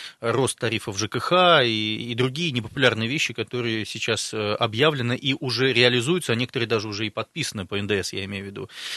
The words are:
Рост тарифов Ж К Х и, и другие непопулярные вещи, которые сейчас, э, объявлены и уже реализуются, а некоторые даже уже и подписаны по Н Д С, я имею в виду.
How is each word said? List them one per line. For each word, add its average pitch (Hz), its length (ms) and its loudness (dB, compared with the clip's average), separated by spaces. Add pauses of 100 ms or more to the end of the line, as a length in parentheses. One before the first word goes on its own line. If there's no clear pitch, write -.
(200)
Рост 117 400 0
тарифов 110 360 -2
Ж 104 120 -2
К 131 100 -4
Х 175 460 6
и, 110 480 -2
и - 20 -4
другие 131 380 0
непопулярные 117 560 2
вещи, 135 260 -2
которые 113 500 -4
сейчас, - 480 -4
э, 107 220 -2
объявлены 120 640 0
и 139 240 -2
уже 127 320 0
реализуются, 123 600 4
а 113 40 2
некоторые 117 320 -4
даже 110 180 0
уже 107 200 -4
и 101 40 -6
подписаны 110 560 -6
по 101 100 -6
Н 101 120 -2
Д 98 160 0
С, - 80 -8
я 98 140 -6
имею 98 180 -8
в - 20 -12
виду. 98 240 -12 (260)